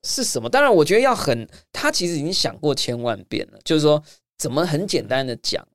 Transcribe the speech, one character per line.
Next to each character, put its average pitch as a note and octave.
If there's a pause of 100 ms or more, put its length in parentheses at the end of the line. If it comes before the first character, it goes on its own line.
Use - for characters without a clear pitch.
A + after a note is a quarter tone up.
是 -
什 -
么？ A#2
当 C#4
然， C4
我 D#3+
觉 E3
得 A#3
要 C4
很， A#2+ (240)
他 D4
其 F3+
实 F3
已 D#3
经 D#3
想 A#2
过 D3
千 A#2+
万 A2
遍 -
了， -
就 D#3+
是 D3+
说， D3+ (380)
怎 B2+
么 D#3
很 E3
简 B2+
单 C3
的 A#2+
讲。 - (120)